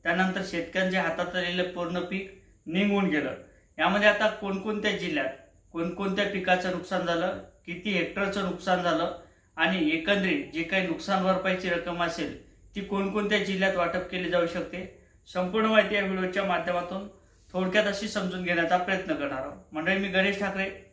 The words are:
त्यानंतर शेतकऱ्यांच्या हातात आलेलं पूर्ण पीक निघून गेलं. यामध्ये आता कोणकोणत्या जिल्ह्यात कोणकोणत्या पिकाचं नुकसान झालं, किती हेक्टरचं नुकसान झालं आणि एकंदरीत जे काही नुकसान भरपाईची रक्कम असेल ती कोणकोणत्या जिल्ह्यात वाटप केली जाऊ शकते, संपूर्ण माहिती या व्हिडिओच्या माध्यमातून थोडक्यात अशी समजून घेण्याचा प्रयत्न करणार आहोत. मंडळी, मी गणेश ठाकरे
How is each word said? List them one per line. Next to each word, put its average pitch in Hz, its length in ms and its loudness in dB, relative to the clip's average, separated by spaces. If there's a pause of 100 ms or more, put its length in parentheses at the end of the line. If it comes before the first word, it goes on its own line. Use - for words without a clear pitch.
त्यानंतर 185 460 2
शेतकऱ्यांच्या 185 520 0
हातात 170 340 -2
आलेलं 180 280 0
पूर्ण 175 360 -2
पीक 190 440 -6 (220)
निघून 196 400 2
गेलं. 151 280 0 (460)
यामध्ये 196 280 4
आता 208 200 6
कोणकोणत्या 208 640 -2
जिल्ह्यात 156 360 -2 (440)
कोणकोणत्या 190 540 -2
पिकाचं 185 460 2
नुकसान 175 340 -2
झालं, 170 320 0 (280)
किती 175 260 -6
हेक्टरचं 190 540 0
नुकसान 180 380 0
झालं 165 340 0 (380)
आणि 165 380 2
एकंदरीत 185 600 2
जे 165 100 -2
काही 185 240 0
नुकसान 190 360 0
भरपाईची 185 460 0
रक्कम 170 340 -2
असेल 165 480 -4 (240)
ती 202 60 -4
कोणकोणत्या 202 580 0
जिल्ह्यात 185 360 0
वाटप 175 340 0
केली 180 200 -4
जाऊ 170 180 2
शकते, - 600 -8 (260)
संपूर्ण 185 320 0
माहिती 208 300 6
या 202 60 2
व्हिडिओच्या 185 420 0
माध्यमातून 175 640 -2 (440)
थोडक्यात 185 340 2
अशी 202 220 -2
समजून 185 360 -4
घेण्याचा 175 340 2
प्रयत्न 180 380 0
करणार 135 260 -4
आहोत. 143 160 -8 (140)
मंडळी, 165 260 0
मी 196 100 0
गणेश 190 320 0
ठाकरे 190 300 -2 (240)